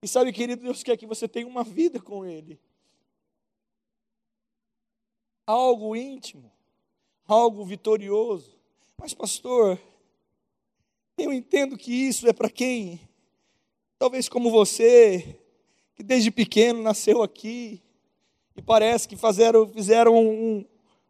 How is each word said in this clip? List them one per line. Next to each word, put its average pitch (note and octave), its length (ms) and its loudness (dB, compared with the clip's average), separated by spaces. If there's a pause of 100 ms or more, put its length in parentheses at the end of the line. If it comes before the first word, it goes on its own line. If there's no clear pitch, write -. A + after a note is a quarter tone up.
E G#3 60 -12
sabe, B3+ 240 0
querido, A#3+ 300 -8
Deus B3 200 -10
quer A#3+ 140 -4
que A3 100 -18
você A3 220 -10
tenha A#3 180 -10
uma B3 160 -10
vida B3+ 380 -4
com G3 240 -16
Ele. D#3+ 340 -18 (3000)
Algo A3 480 0
íntimo, A#3 560 -14 (760)
algo G#3+ 380 2
vitorioso. G#3 960 -6 (380)
Mas, - 160 -16
pastor, A3+ 680 -2 (1400)
eu D4 140 -4
entendo C4+ 440 -2
que A#3+ 160 -12
isso B3 340 -2
é A3+ 60 4
para - 160 -4
quem, A3+ 520 -6 (1000)
talvez B3+ 300 -2
como A#3+ 220 -2
você, A3+ 880 4 (560)
que - 80 -20
desde A3+ 280 2
pequeno A3+ 520 0
nasceu A3 400 0
aqui, A3 600 -10 (720)
e - 60 -20
parece A3+ 440 4
que G3+ 100 -18
fizeram, A3 520 4
fizeram A3 480 4
um, A3 480 0 (460)